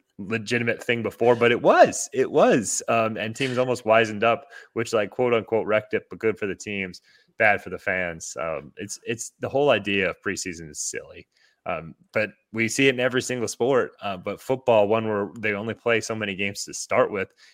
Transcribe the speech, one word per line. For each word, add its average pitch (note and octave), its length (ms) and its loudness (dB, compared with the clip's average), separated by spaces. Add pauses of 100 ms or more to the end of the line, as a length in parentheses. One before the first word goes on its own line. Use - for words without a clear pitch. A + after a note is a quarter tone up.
(180)
legitimate A2+ 600 -4
thing A#2 220 -2
before, A#2 320 2
but A#2+ 160 4
it A#2 100 0
was, A3 520 6
it B2+ 180 0
was. D3+ 560 2
Um, A2 300 0
and G#2+ 180 -6
teams B2+ 240 -4
almost B2+ 260 0
wisened G#2+ 380 4
up, A2+ 240 2 (280)
which, A2 180 -4
like, G#2 180 0
quote B2 240 0
unquote, G#2+ 320 0
wrecked G#2+ 260 0
it, G#2 160 -2
but F2+ 120 -16
good A2 180 0
for G#2+ 80 -4
the F#2+ 80 -4
teams, G2 460 -10 (380)
bad G#2 220 4
for F#2 100 -14
the F2+ 80 -8
fans. F2+ 640 -6
Um, D2 360 -6
it's, - 280 -12
it's A2+ 360 -8
the A#2+ 80 -6
whole C#3 220 2
idea G2 380 0
of - 140 -8
preseason E2+ 480 -8
is D2 80 -16
silly. - 480 -12 (400)
Um, D#2+ 280 -8 (180)
but G#2+ 160 0 (240)
we A2+ 160 0
see C3+ 200 2
it C3 60 4
in B2 60 -4
every B2 220 0
single B2 260 -4
sport. A#2+ 440 0 (100)
Uh, G2 160 -6
but G2 200 -8
football, A#2 480 4
one A2 220 2
where G2+ 300 -2
they G#2+ 160 -2
only G#2+ 180 -4
play A2 300 0
so A2+ 120 -6
many G#2 200 -4
games G2 300 -6
to - 100 -12
start - 360 0
with. F#2+ 220 -6 (220)